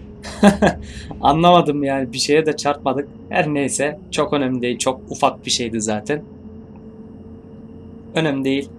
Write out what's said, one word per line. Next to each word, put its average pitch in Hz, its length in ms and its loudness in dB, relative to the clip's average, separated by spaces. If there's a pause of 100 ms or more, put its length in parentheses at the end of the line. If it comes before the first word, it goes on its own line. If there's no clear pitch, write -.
(420)
<laughs> - 800 2
Anlamadım 156 640 6
yani. 135 300 -2
Bir 123 60 -6
şeye 151 280 4
de 147 100 0
çarpmadık. 143 520 -2 (200)
Her 151 260 0
neyse. 143 440 0 (120)
Çok 147 220 0
önemli 127 300 0
değil. 120 160 -2
Çok 120 220 0 (100)
ufak 127 360 0
bir 127 40 -4
şeydi 113 300 -2
zaten. 107 420 -2 (1900)
Önemli 143 300 0
değil. 135 240 0 (100)